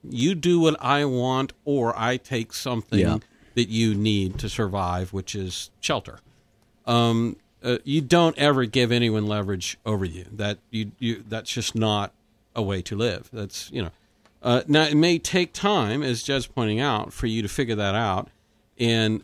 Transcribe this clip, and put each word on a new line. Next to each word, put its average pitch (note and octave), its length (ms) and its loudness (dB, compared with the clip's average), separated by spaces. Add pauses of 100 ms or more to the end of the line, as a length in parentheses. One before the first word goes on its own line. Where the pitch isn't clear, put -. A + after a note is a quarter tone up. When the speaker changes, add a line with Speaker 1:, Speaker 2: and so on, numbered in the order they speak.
Speaker 1:
You B2 280 0
do E3+ 260 2
what D#3 240 4
I C#3+ 220 2
want, C3 480 0 (100)
or C3 340 0
I B2 200 0
take A#2 340 -4
something A2+ 460 -2
Speaker 2:
Yeah. F2 200 4 (360)
Speaker 1:
that A#2+ 160 0
you A2 240 2
need G2+ 460 2
to G#2+ 100 -6
survive, F#2 640 -2
which F#2+ 200 -8
is F#2+ 360 -8 (100)
shelter. - 380 -4 (680)
Um, A#2 520 2 (260)
uh, A#2+ 220 0
you D3 180 0
don't E3 340 4
ever C3+ 300 2
give A#2+ 260 2
anyone A2 340 2
leverage G2+ 600 -4
over G2+ 180 0
you. F2 260 -8
That G#2 280 -6 (120)
you, A2 280 -4
you, A#2 280 -4
that's G#2+ 240 -8
just - 240 -4
not G#2+ 380 0 (420)
a A2+ 80 -4
way G2 200 -2
to G2+ 140 -8
live. A2 360 -4
That's, - 400 -12
you B2 100 -4
know. E2 80 -6 (520)
Uh, B2 260 2
now, D3+ 140 6
it D3+ 140 0
may E3+ 220 4
take F3+ 360 -2
time, D3 480 0
as B2 200 -4
Jed's C3+ 240 -2
pointing A2 340 -2
out, B2+ 340 -2
for A#2+ 140 -4
you A2+ 120 0
to G2+ 80 -4
figure A#2 280 -2
that G2+ 180 0
out, G#2 340 -2 (500)
and, A2+ 460 2